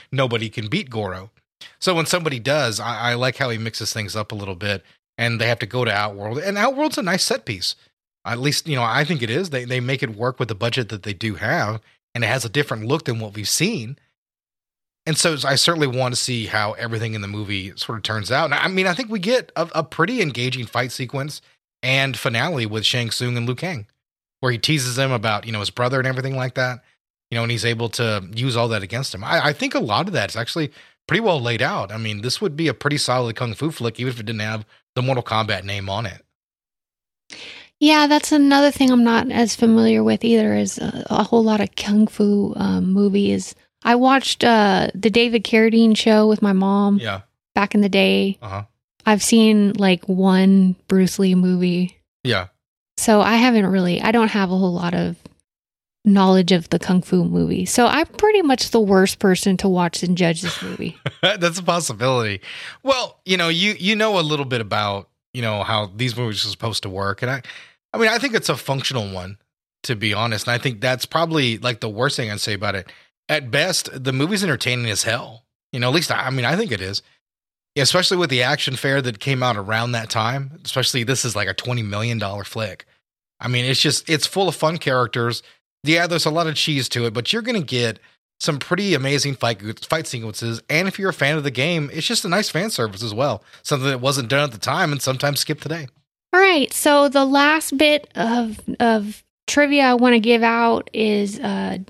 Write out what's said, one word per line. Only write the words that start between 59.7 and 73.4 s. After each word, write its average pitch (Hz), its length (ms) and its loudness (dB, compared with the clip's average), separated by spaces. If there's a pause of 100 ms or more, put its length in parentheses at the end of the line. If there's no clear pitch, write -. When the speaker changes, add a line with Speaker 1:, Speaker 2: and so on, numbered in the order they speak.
Speaker 2:
and 175 120 2
judge 170 260 0
this 170 200 -6
movie. 180 340 -8 (140)
Speaker 1:
<laughs> - 120 -14
That's 180 360 0
a 190 60 -10
possibility. 123 760 0 (440)
Well, 254 400 -2
you 185 120 0
know, 175 120 0
you, 185 280 0
you 202 200 0
know 208 240 2
a - 20 2
little 151 220 -2
bit 123 160 -2
about, 104 480 -2 (260)
you 123 80 -6
know, 107 220 -2
how 107 320 -2
these 117 200 -4
movies 107 280 -4
are 104 60 -8
supposed 104 340 -8
to 101 40 -8
work. 98 340 -6
And 123 100 -2
I, 135 100 -8 (500)
I - 60 -6
mean, 226 100 4
I 233 100 0
think 233 160 -4
it's 196 140 -2
a 151 80 0
functional 127 560 -4
one, 95 260 -10 (460)
to 123 120 -2
be 104 180 -2
honest. 110 320 -2
And 120 80 0
I 123 40 -2
think 117 220 -4
that's 127 260 -2
probably, 156 520 0
like, 120 220 -4
the 117 100 -6
worst 120 240 -2
thing 117 160 -4
I'd 104 100 -6
say 113 140 -4
about 98 220 -4
it. 92 120 -10 (400)
At 143 220 -2